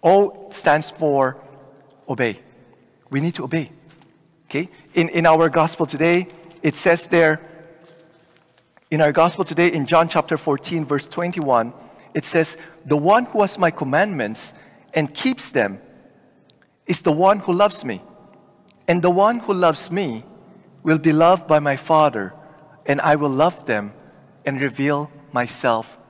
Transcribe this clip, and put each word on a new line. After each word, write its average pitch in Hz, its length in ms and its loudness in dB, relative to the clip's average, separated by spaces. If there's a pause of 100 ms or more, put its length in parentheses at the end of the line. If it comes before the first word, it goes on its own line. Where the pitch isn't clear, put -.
O 196 480 2
stands 151 400 0
for 139 500 -2 (680)
obey. 117 320 -4 (720)
We 139 100 -4
need 170 160 -4
to 165 100 -10
obey. 156 260 -6 (760)
Okay? 175 240 -6 (240)
In, 165 160 0
in 165 160 0
our 160 240 4
gospel 165 360 0
today, 170 420 0 (340)
it 151 140 -2
says 170 320 0
there, 160 340 2 (1500)
in 156 100 0
our 147 100 4
gospel 165 320 2
today, 170 280 0
in 143 140 -4
John 165 220 2
chapter 165 280 -2
fourteen, 156 480 -4
verse 139 220 -4
twenty-one, 143 680 -2 (420)
it 160 100 -6
says, - 320 -2 (280)
"The 147 120 0
one 202 280 2
who 220 160 -2
has 196 180 -2
my 180 100 2
commandments 143 840 -4 (420)
and 151 180 -2
keeps - 380 -6
them 101 280 -2 (1080)
is 185 140 -4
the 160 100 0
one 190 260 2
who 185 160 -4
loves 202 320 0
me. 104 160 -8 (880)
And 170 160 0
the 180 80 4
one 208 280 2
who 220 140 -4
loves 175 380 0
me 147 320 -6 (580)
will 160 160 2
be 156 160 2
loved 170 340 4
by 156 120 4
my 143 160 -2
Father, 139 580 0 (540)
and 139 140 0
I 151 140 4
will 147 140 -2
love 156 380 0
them 104 260 -4 (500)
and 139 160 -6
reveal 139 520 -4 (220)
myself 120 680 -4 (100)